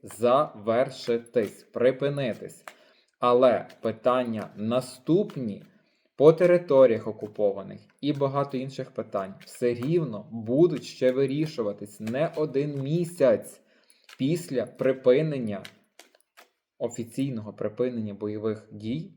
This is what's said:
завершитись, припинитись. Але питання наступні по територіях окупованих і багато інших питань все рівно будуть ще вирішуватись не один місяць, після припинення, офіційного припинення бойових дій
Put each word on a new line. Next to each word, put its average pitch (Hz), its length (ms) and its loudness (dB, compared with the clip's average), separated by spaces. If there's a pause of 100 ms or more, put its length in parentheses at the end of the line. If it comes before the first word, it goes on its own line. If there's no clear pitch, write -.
завершитись, 117 1600 0
припинитись. 131 1000 -2 (560)
Але 123 480 4 (140)
питання 113 720 -2
наступні 127 1080 -2 (520)
по 156 180 8
територіях 156 720 4
окупованих 101 720 -4 (220)
і 143 120 0
багато 139 440 -2
інших 131 340 -10
питань 98 420 -6 (120)
все - 280 0
рівно 123 580 -2
будуть 127 520 2
ще - 280 -2
вирішуватись 131 880 -4
не 127 360 -4
один 143 460 -2
місяць, 143 800 0 (560)
після 135 480 -2
припинення, 131 1000 0 (1120)
офіційного 117 760 -6
припинення 110 600 -4
бойових 107 580 -6
дій 117 460 -8